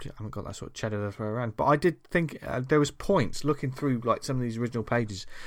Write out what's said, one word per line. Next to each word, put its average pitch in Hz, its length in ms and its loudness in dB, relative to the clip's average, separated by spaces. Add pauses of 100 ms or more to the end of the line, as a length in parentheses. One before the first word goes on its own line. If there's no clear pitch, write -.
(180)
haven't 107 140 -8
got 101 140 -8
that - 100 -10
sort - 160 -12
of - 40 -16
cheddar 104 300 -2
to 101 60 -4
throw 107 160 -6
around, 113 280 -4
but - 100 0
I 143 120 8
did 165 280 0
think, 170 400 0
uh, - 140 -2
there 131 200 4
was 147 120 4
points - 540 2
looking 143 260 0
through, 131 320 0
like, 113 200 2
some 135 140 -2
of 127 40 0
these 117 160 -2
original 117 260 -2
pages, 107 420 0 (220)